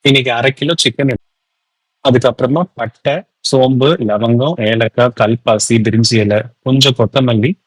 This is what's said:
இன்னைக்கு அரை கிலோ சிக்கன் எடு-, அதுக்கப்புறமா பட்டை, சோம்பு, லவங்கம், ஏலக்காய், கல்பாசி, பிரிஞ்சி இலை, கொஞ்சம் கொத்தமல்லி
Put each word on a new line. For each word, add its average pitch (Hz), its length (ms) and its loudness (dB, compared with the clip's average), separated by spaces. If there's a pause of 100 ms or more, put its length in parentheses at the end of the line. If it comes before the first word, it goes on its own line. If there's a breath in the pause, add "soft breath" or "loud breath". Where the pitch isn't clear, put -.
இன்னைக்கு 135 320 2
அரை 120 200 0
கிலோ 147 220 -4 (100)
சிக்கன் - 240 -2
எடு-, 120 220 -6 (760)
அதுக்கப்புறமா 127 540 0 (120)
பட்டை, 139 480 -6 (180)
சோம்பு, 131 580 2
லவங்கம், 117 580 -2
ஏலக்காய், 117 640 0
கல்பாசி, 113 520 0
பிரிஞ்சி 113 480 0
இலை, 104 220 0 (200)
கொஞ்சம் 135 360 2
கொத்தமல்லி 120 540 0 (140)